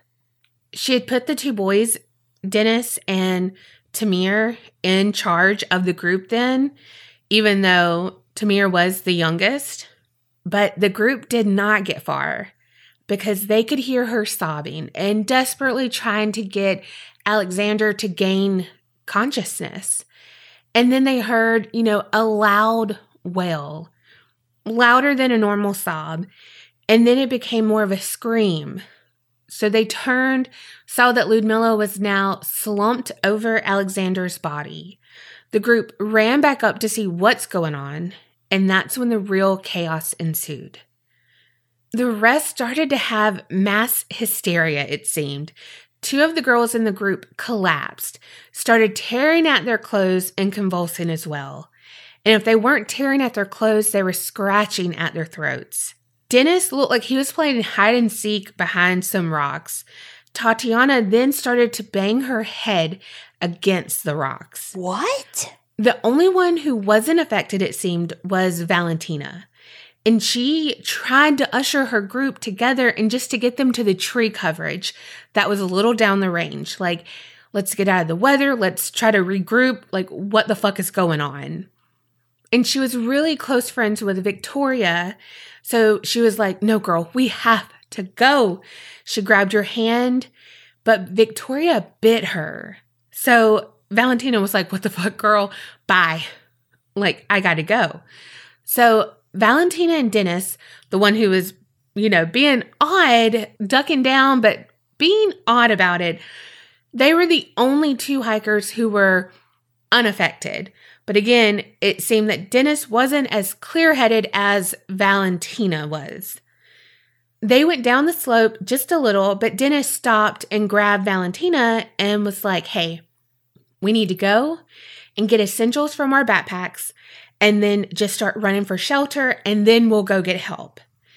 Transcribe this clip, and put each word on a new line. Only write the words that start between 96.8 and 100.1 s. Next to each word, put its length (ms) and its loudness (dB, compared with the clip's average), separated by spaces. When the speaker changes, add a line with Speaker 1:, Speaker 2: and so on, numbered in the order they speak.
Speaker 1:
Like, 360 -2
I 100 2
gotta 240 0
go." 380 0
So 480 4
Valentina 580 2
and 180 0